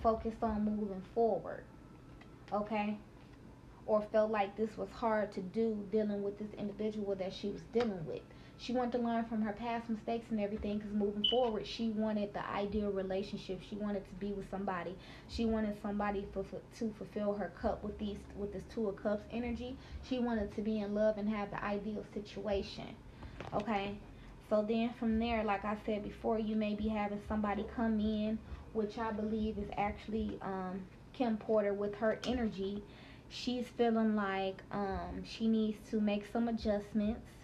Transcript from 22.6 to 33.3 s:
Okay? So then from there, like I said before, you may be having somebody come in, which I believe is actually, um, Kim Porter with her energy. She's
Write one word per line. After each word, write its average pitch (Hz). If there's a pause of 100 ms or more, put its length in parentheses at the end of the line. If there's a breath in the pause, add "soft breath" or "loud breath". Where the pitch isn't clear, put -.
Okay? 202 (500 loud breath)
So 214
then 226 (100)
from 220
there, 226
like 202
I 214
said 208
before, 220
you 214
may 208
be 214
having 208
somebody 214 (100)
come 226
in, 214 (340 loud breath)
which 214
I 220
believe 214
is 196
actually, 208
um, 190 (320)
Kim 226
Porter 208
with 202
her 220
energy. 208 (460 loud breath)
She's 247